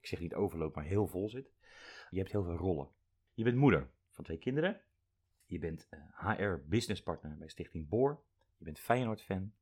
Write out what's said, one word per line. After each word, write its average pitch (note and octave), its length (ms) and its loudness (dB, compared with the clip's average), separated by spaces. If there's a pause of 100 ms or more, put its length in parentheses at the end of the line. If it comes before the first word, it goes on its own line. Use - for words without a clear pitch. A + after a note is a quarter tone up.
ik - 60 -16
zeg - 120 -4
niet E2+ 160 -6
overloopt, E2 400 0
maar D#2 100 -6
heel G2 220 2
vol F#2+ 220 -4
zit. B2+ 220 -12 (580)
Je F2+ 100 -4
hebt F#2+ 120 -4
heel G2+ 120 0
veel F2 120 -2
rollen. D#2+ 320 0 (460)
Je A2+ 100 -4
bent A#2+ 140 4
moeder G2+ 320 8 (200)
van - 140 -16
twee E2 140 -6
kinderen. D#3 440 0 (640)
Je F2 140 -6
bent, D#2+ 300 -6
eh, - 100 -16 (140)
H - 180 -2 (100)
R F2+ 260 0
business G#2 360 0
partner D#2 340 -6
bij D#2 100 -14
Stichting E2 420 -8
Boor. C3+ 320 2 (360)
Je - 80 -20
bent - 140 -10
Feyenoord-fan. A2 720 0 (100)